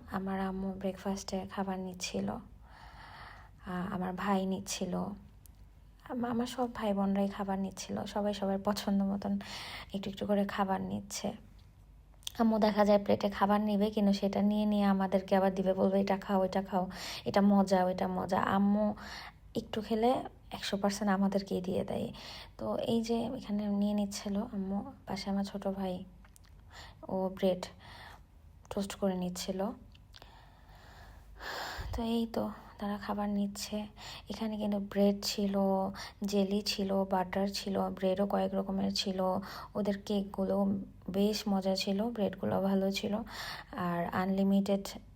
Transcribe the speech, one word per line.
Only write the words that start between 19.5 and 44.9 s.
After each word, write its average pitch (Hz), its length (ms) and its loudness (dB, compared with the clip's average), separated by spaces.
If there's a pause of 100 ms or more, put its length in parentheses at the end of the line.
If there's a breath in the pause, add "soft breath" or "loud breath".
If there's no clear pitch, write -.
একটু - 260 -4
খেলে 233 340 2 (360)
একশো - 260 -6
পার্সেন্ট 202 360 2
আমাদেরকেই 196 480 2
দিয়ে - 240 -2
দেয়। - 280 -4 (460 loud breath)
তো 220 180 -4
এই 233 260 0
যে 233 220 0
এখানে 208 420 -4
নিয়ে 202 280 0
নিচ্ছিল 202 420 -2
আম্মু, 202 560 -4 (140)
পাশে 196 240 -4
আমার 202 140 2
ছোট 196 240 -6
ভাই, 190 360 -4 (1040 loud breath)
ও 190 260 0
ব্রেড 185 320 2 (1080 loud breath)
টোস্ট 202 200 -4
করে 190 200 0
নিচ্ছিল। 180 520 -4 (2250 loud breath)
তো 240 60 -2
এই 233 300 2
তো 214 180 -2 (280 loud breath)
তারা 208 200 -4
খাবার 208 300 -2
নিচ্ছে। 202 580 -2 (420 loud breath)
এখানে 214 280 -4
কিন্তু 208 220 0
ব্রেড 202 440 4
ছিল, 202 340 0 (680 loud breath)
জেলি 202 380 2
ছিল, 196 420 0
বাটার 190 440 0
ছিল, 190 420 -2
ব্রেডও 185 360 2
কয়েক 190 280 0
রকমের 196 400 0
ছিল। 190 460 0 (340 loud breath)
ওদের 202 280 0
কেকগুলো 196 760 0 (320)
বেশ 202 380 2
মজা 190 280 2
ছিল, 202 340 0
ব্রেডগুলো 196 520 0
ভালো 196 300 2
ছিল। 202 260 -2 (540 loud breath)
আর 175 320 0
আনলিমিটেড, 196 840 2 (280)